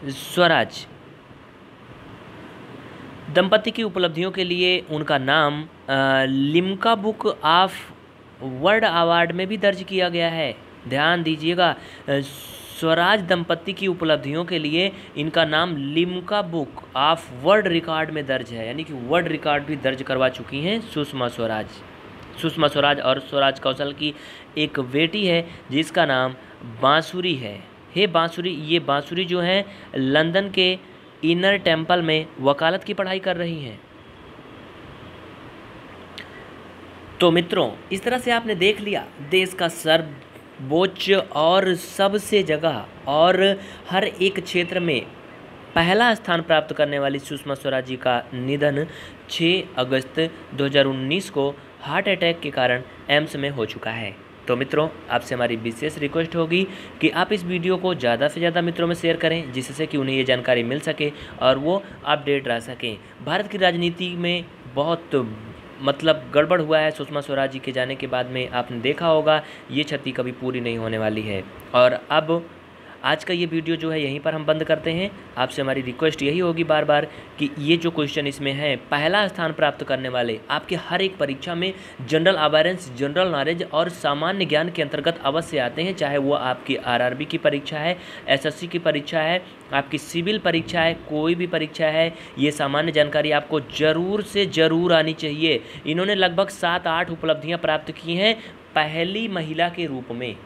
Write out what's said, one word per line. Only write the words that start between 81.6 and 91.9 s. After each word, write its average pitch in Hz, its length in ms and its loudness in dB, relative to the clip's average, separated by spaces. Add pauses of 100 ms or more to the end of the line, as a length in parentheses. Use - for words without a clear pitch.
general 160 300 4
awareness, 156 640 2
general 147 300 2
knowledge 165 360 0
और 165 260 0
सामान्य 170 560 0
ज्ञान 156 260 2
के 170 100 -4
अंतर्गत 147 420 -2
अवश्य 151 340 0
आते 123 240 0
हैं, 190 120 -2
चाहे 147 240 0
वो 139 160 2
आपकी 127 420 0
आरआरबी 127 500 0
की 160 120 -4
परीक्षा 147 420 0
है, 170 180 -2 (300)
एसएससी 147 400 0
की 170 120 -4
परीक्षा 156 400 0
है, 175 260 0 (280)
आपकी 143 240 0
सिविल 175 420 -2
परीक्षा 165 420 0
है, 165 120 2
कोई 160 420 -2
भी 175 120 -4
परीक्षा 160 380 -2
है, 160 300 2 (240)